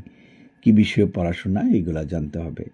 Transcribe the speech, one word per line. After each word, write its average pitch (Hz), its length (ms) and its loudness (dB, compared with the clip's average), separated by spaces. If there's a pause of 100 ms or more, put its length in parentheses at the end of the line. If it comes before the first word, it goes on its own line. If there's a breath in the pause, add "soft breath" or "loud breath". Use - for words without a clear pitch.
(600 soft breath)
কী 120 100 4
বিষয়ে 104 340 4
পড়াশোনা, 90 560 -4
এইগুলা 87 420 0
জানতে 78 360 -6
হবে। - 240 -8 (100)